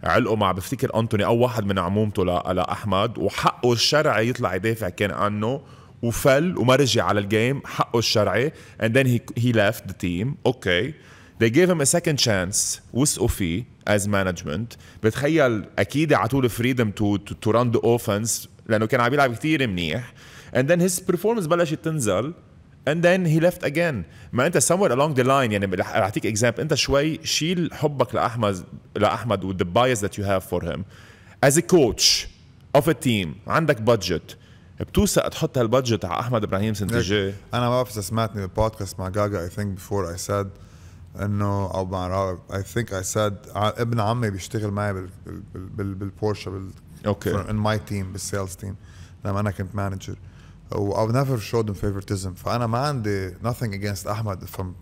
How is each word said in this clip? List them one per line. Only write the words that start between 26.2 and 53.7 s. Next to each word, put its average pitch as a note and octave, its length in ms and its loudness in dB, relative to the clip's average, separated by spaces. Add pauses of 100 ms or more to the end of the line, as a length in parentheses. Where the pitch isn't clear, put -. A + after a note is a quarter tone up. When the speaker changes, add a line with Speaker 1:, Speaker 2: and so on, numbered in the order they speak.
Speaker 1:
example. A#2 220 2
أنت D3+ 140 0
شوي C#3 500 0
شيل E3+ 480 -2
حبك C3+ 420 -2
لأحمد، G2+ 500 0 (320)
لأحمد G2+ 460 0
with F#2+ 140 -4
the F#2 100 0
bias A#2 340 2
that G2+ 180 -4
you G2+ 60 -2
have G2 260 2
for F2 140 -2
him. D#2+ 160 -4 (680)
As C#3 100 6
a E3+ 60 4
coach - 640 4 (520)
of D#3 100 4
a D3+ 60 4 (120)
team، G#2 220 2 (180)
عندك D3 320 0 (120)
budget. F2+ 460 0 (440)
بتوثق - 480 2
تحط - 300 -4
هالبادجت A#2 460 2
على F2 160 -4
أحمد A#2 240 0
إبراهيم G#2 300 0
سنة G2 140 -4
Speaker 2:
ليك، A#2 80 0
Speaker 1:
الجاي؟ G2 380 0 (200)
Speaker 2:
أنا A#2+ 140 0
ما - 20 2
بعرف B2 220 0
إذا G#2+ 80 -6
سمعتني A2 400 -2
بالبودكاست G2 600 -4
مع F#2 80 -4
جاجا، G2 400 -2
I - 20 -8
think G2+ 300 -6
before F2+ 360 -4
I - 120 -8
said G2+ 180 -2 (760)
إنه، G2+ 520 0
أو F#2+ 100 -2
مع F#2 240 -4
راغب، F#2 300 -2 (120)
I G2 120 -4
think A#2 260 -4
I F#2+ 260 -6
said، G#2 420 -2
ع-، G#2 260 0
ابن A#2 180 0
عمي A2+ 300 0
بيشتغل G#2 400 -6
معي G2+ 220 -2
بال-، F#2+ 160 -8 (180)
بال-، F2+ 160 -12 (120)
بال-، F#2+ 140 -12
بال-، G2+ 260 -6
بالبورشا، G2+ 560 -6
بال-، F#2+ 560 -12
Speaker 1:
أوكي. G2+ 360 -2
Speaker 2:
in G#2+ 240 -2
my G#2+ 240 -2
team، F#2+ 220 -4
بالسيلز F#2+ 420 -6
تيم، G2 220 -12 (480)
لما G2+ 160 -2
أنا G#2 100 0
كنت F#2+ 240 -8
مانجر. G2 420 -6 (580)
و G2+ 320 -2
I've A2+ 60 -2
never C3 280 0
showed A2 280 -2
him G2+ 140 -4
favoritism. G2 540 -4
فأنا A#2 300 -2
ما A2+ 120 -2
عندي G#2+ 520 -2
nothing G#2+ 420 -6